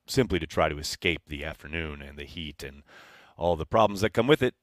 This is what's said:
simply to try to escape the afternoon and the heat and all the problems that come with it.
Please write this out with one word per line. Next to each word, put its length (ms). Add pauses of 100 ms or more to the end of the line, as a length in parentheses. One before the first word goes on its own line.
simply 320
to 80
try 200
to 100
escape 500
the 160
afternoon 580
and 160
the 60
heat 400
and 180 (540)
all 180
the 100
problems 360
that 100
come 160
with 160
it. 200